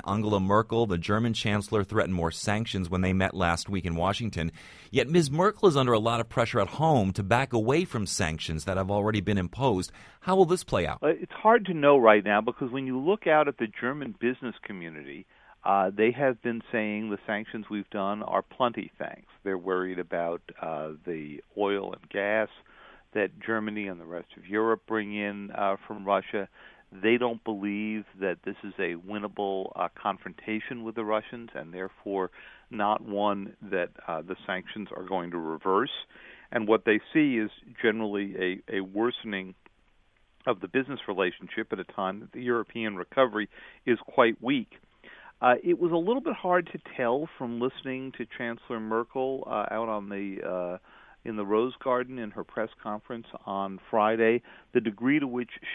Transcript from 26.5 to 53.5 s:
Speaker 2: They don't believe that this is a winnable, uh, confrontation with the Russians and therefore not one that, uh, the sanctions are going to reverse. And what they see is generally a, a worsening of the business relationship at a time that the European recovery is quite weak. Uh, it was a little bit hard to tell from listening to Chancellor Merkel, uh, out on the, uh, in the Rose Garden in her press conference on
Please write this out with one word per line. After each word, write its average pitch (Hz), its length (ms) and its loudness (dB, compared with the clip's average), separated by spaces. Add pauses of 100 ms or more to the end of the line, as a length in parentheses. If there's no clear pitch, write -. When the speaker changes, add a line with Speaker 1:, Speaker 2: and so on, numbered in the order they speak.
Speaker 2:
They 104 260 2
don't 117 260 -2
believe 104 640 -4 (140)
that 92 240 -2
this 101 200 -6
is 98 160 -12
a 85 160 -2 (120)
winnable, 101 680 -4
uh, 87 180 -2
confrontation 107 920 -6
with 110 120 -10
the 113 100 -4
Russians 110 480 -4
and 80 180 -12
therefore 92 600 -4 (400)
not 107 320 0
one 101 580 -2
that, 92 280 -2 (180)
uh, 82 160 -6
the 92 140 -8 (100)
sanctions 95 400 -8 (100)
are 90 60 -10
going 92 260 -4
to 87 80 -6
reverse. 92 560 0 (580)
And 110 160 -2
what 110 180 4
they 107 140 4 (140)
see 147 240 2
is 107 140 -2 (280)
generally 101 880 0
a, 110 100 -4
a 98 40 -2
worsening 98 720 -4 (960)
of 117 120 0
the 98 80 -8
business 131 400 -4
relationship 92 640 -4
at 101 80 -6
a 90 40 -6
time 98 380 -6
that - 100 -20
the 120 100 -12
European 113 540 -2
recovery 104 520 0 (380)
is 117 220 2
quite 117 340 4
weak. 131 380 -4 (640)
Uh, 123 200 8
it 170 160 2
was 165 120 2
a 175 40 0
little 208 260 0
bit 285 140 -4
hard 180 360 0
to 160 80 -14 (160)
tell 135 400 0
from 120 240 -6
listening 131 520 -4
to 120 160 -10 (100)
Chancellor 117 420 -6
Merkel, 120 680 -2
uh, 110 240 -2
out 113 180 -2
on 104 180 -4
the, 98 300 -6 (100)
uh, 90 300 -4 (480)
in 113 100 -6
the 107 80 -4
Rose 110 300 2 (100)
Garden 127 360 -2
in 107 100 -8
her 101 140 -10
press 110 260 -6 (140)
conference 113 420 -10 (220)
on 98 320 -6 (100)